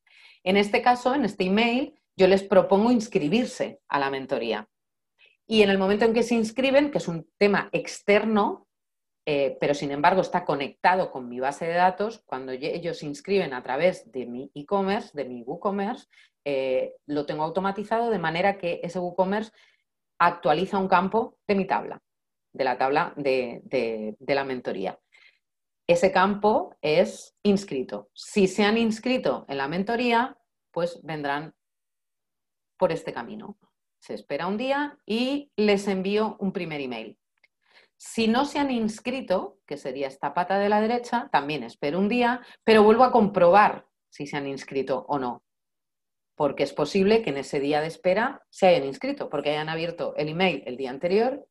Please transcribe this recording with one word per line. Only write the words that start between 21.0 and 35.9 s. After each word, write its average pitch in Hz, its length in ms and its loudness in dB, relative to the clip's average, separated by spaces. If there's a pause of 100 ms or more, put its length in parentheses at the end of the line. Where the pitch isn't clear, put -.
de 208 80 2
mi 190 100 0
tabla, - 380 -4 (500)
de 135 100 -4
la 127 140 0
tabla 143 380 0
de, 127 480 -2
de, 113 560 -4
de 139 160 -2
la 139 80 0
mentoría. 120 560 -6 (880)
Ese 175 240 4
campo 202 680 2
es 170 640 0
inscrito. 196 720 0
Si - 340 2
se 208 160 0
han 208 140 4
inscrito 226 680 -2
en 139 100 -6
la 139 100 -4
mentoría, 233 680 -2 (360)
pues 170 320 -4
vendrán 147 500 -6 (1200)
por 175 140 2
este - 220 -8
camino. 110 460 -14 (400)
Se - 160 -14
espera 151 320 -8
un 202 100 -4
día 277 480 -4
y 254 500 -4
les 202 320 2
envío 202 520 -2